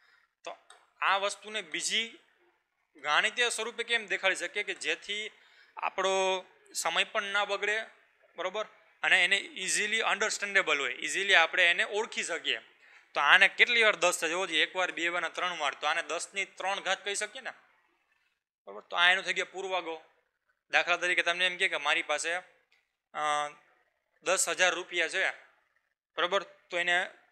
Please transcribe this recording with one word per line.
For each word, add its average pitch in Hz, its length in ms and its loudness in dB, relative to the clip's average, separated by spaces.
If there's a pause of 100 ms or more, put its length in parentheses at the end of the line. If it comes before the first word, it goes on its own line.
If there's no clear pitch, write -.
(460)
તો 165 60 -12 (500)
આ 175 160 2
વસ્તુને 202 440 -6
બીજી 190 580 -4 (760)
ગાણિતીય 190 540 0
સ્વરૂપે 220 340 -6
કેમ 233 220 -2
દેખાડી 185 300 0
શકીએ 175 280 -6
કે 190 100 -6
જેથી 196 580 -6 (460)
આપણો 190 680 0 (280)
સમય 175 300 -2
પણ 202 200 -4
ના 202 220 -2
બગડે, 202 400 -2 (500)
બરોબર? 185 300 -6 (380)
અને 175 200 6
એને 185 140 4
easily 196 640 -2
understandable 196 760 0
હોય, 131 180 -4
easily 165 380 0
આપણે 165 300 6
એને 175 200 4
ઓળખી 220 400 -4
શકીએ. 143 380 -4 (520)
તો 156 60 -2
આને 175 280 8
કેટલી 226 360 4
વાર 208 120 4
દસ 170 280 2
છે? 160 60 0
જોવો 180 180 -2
જોઈએ, 160 160 2
એક 170 120 -2
વાર, 180 160 -2
બે 160 180 -4
વાર 175 140 -2
અને 160 100 -6
ત્રણ 175 240 -4
વાર. 143 160 -2
તો 147 140 -6
આને 160 160 0
દસની 185 420 -6
ત્રણ 190 340 -6
ઘાત 185 260 -4
કહી 202 100 -4
શકીએ 214 260 -8
ને, 180 120 -14 (1120)
બરોબર? 202 160 -16
તો - 140 -12
આ 175 160 6
એનું 185 120 0
થઈ 175 100 -4
ગયું 180 180 -4
પૂર્વાગો. 180 520 -8 (640)
દાખલા 160 280 2
તરીકે 175 240 2
તમને 175 240 0
એમ 180 120 0
કહે 185 100 2
કે 170 100 -2
મારી 151 240 0
પાસે, 151 340 -4 (800)
અ, 156 80 -6 (1040)
દસ 180 260 0
હજાર 170 240 2
રૂપિયા 175 340 -2
છે, 165 220 -2 (880)
બરોબર? 175 260 0
તો - 360 -8
એને 175 300 0 (220)